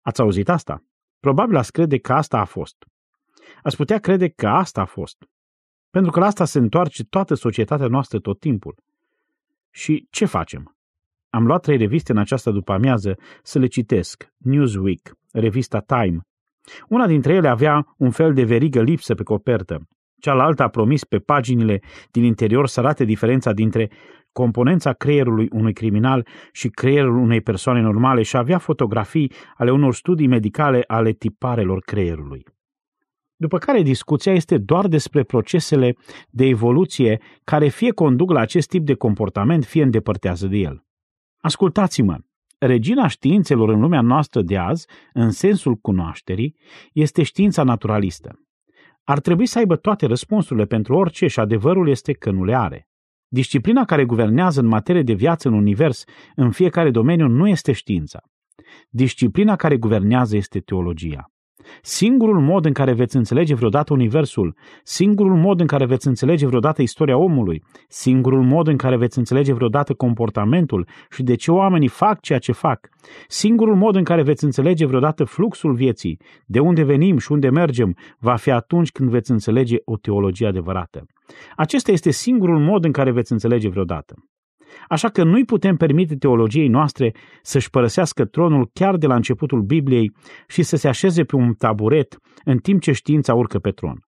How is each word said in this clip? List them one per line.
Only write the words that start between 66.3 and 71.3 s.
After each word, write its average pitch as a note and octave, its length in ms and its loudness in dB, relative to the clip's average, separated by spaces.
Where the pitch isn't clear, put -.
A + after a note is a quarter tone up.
vreodată B2+ 360 0
istoria C3 360 0
omului, B2+ 460 0
singurul C3 560 2
mod D3+ 240 4
în D3 100 2
care C3 200 0
veți A#2+ 200 0
înțelege C3 360 0
vreodată B2 400 -2
comportamentul A2+ 920 0
și - 140 -10
de B2 120 2